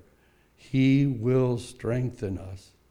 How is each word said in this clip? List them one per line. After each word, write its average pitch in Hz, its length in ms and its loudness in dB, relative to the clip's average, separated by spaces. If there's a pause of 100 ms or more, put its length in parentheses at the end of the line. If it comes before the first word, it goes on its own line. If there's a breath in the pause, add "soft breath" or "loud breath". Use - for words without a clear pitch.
(560 soft breath)
He 135 500 2
will 123 520 0
strengthen 113 800 -4
us. 95 340 -14 (200)